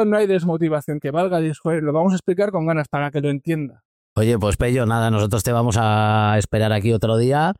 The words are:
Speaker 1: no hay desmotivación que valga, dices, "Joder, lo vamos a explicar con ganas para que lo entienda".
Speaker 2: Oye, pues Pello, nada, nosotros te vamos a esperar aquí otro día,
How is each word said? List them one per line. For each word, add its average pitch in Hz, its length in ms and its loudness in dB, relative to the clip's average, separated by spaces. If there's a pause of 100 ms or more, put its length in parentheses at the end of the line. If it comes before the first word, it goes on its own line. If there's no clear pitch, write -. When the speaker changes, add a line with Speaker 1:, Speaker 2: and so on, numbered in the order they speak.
Speaker 1:
no 208 120 0
hay 208 100 2
desmotivación 160 720 -2
que 147 100 -6
valga, 175 300 0
dices, 156 200 -2
"Joder, 165 220 -2
lo 151 120 -2
vamos 175 200 2
a - 40 0
explicar 196 340 -2
con 165 160 -2
ganas 160 200 -2
para 143 220 -4
que 147 120 -4
lo 143 100 0
entienda". 143 520 -6 (300)
Speaker 2:
Oye, 113 240 2
pues 101 200 0
Pello, 123 280 0
nada, 113 240 0
nosotros 107 320 0
te 123 120 -2
vamos 117 260 0
a 107 580 2
esperar 107 360 0
aquí 107 180 0
otro 113 260 2
día, 143 420 2